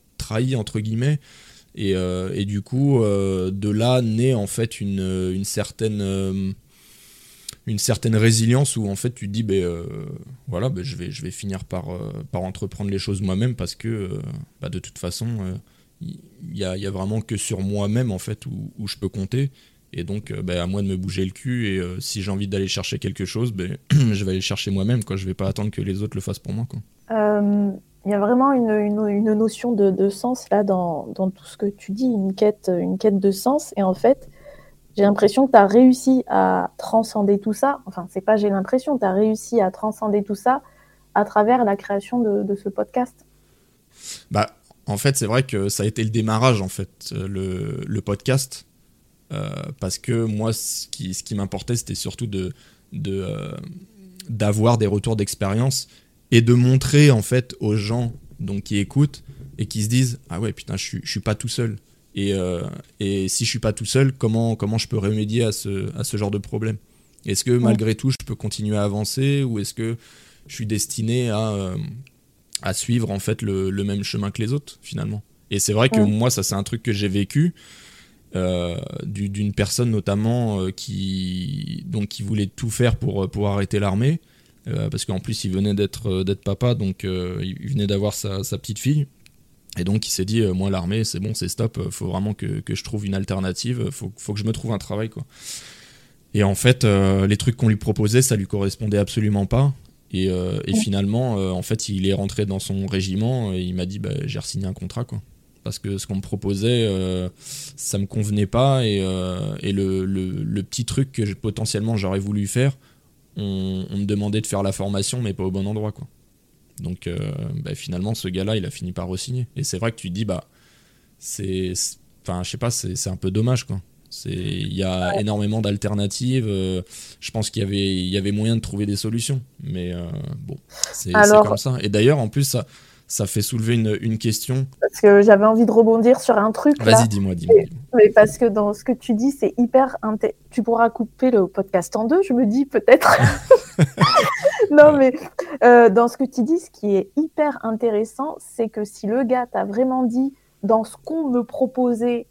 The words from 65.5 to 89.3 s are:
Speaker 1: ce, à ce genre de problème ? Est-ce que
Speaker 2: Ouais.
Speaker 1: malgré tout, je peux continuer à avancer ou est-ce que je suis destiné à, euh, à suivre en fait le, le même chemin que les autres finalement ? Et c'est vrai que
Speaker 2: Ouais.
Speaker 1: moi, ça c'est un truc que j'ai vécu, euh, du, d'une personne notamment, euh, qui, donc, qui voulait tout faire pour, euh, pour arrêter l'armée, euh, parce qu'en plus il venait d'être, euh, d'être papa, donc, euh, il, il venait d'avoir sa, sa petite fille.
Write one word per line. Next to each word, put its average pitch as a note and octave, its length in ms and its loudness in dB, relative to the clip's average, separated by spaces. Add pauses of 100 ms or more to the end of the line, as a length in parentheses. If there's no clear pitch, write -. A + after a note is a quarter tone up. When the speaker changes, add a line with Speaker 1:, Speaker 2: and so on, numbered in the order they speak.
Speaker 1:
ce, G2+ 460 -6
à A2+ 60 -4
ce - 140 -6
genre G2+ 140 -2
de G#2 60 -4
problème ? A2 400 -4 (480)
Est-ce G2+ 180 -2
que B2 80 0
Speaker 2:
Ouais. A#2+ 80 4
Speaker 1:
malgré A2+ 360 2
tout, C3+ 160 -2
je B2+ 120 -2
peux - 120 -8
continuer G#2+ 420 -4
à G2+ 60 2
avancer C3 600 0
ou A#2 160 -2
est-ce - 140 -6
que A#2 220 -4 (520)
je - 60 -16
suis A2+ 140 -8
destiné A#2 640 -2
à, G#2+ 220 0
euh, F#2+ 240 -4 (840)
à F#2+ 120 -2
suivre A#2 360 -2
en G2 100 -4
fait - 220 -4
le, F#2+ 300 0
le G2+ 120 -2
même G2+ 200 -2
chemin - 260 -4
que A#2 140 -6
les A2+ 100 -2
autres - 280 -8
finalement ? G#2 420 -8 (260)
Et G2+ 80 -2
c'est G#2 160 0
vrai A#2+ 160 4
que A3 120 4
Speaker 2:
Ouais. G#2 80 6
Speaker 1:
moi, A2+ 200 2
ça G#2 140 -2
c'est - 120 -2
un G2+ 80 -2
truc A#2 200 -8
que A#2+ 80 0
j'ai G2+ 160 0
vécu, A#2+ 460 0 (800)
euh, F2 420 -2 (260)
du, G2+ 260 -6
d'une G2+ 240 -4
personne A#2 360 0
notamment, G#2+ 720 0
euh, F#2 100 -2
qui, F#2+ 1160 -6
donc, G#2 220 -4
qui - 140 -12
voulait G2+ 240 -2
tout - 220 -6
faire A#2 280 2
pour, - 260 -2
euh, F2+ 40 -2
pour G2+ 200 -2
arrêter G2+ 320 0
l'armée, A2 400 0 (480)
euh, G#2 220 -4
parce - 160 -6
qu'en F#2 140 -4
plus - 260 -8
il F#2+ 60 -2
venait G2+ 220 0
d'être, G2+ 380 -2
euh, F#2 120 0
d'être G2 200 -2
papa, A#2+ 320 0
donc, F#2+ 300 -4
euh, F2+ 360 -4
il, F#2+ 200 -6
il - 100 -8
venait G2+ 160 0
d'avoir G2+ 260 0
sa, G2 300 -6
sa - 160 -6
petite G#2 200 -10
fille. C#3+ 280 0 (720)